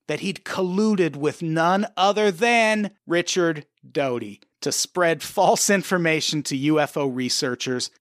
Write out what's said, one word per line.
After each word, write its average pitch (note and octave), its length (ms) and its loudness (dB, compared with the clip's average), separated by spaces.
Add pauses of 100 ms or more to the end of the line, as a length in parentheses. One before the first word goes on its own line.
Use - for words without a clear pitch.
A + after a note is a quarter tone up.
that D3 120 -4
he'd F#3 240 -8
colluded F#3 720 0
with C#3+ 260 -4
none E3+ 440 2 (100)
other G3+ 340 2
than A3 600 2 (160)
Richard E3+ 600 0 (240)
Doty A#2+ 500 -4 (200)
to C#3+ 100 -2
spread E3 520 0
false - 480 2
information E3 720 0
to - 120 -6
U D3 240 2
F D3 200 0
O C#3+ 80 0
researchers, B2 840 -4 (100)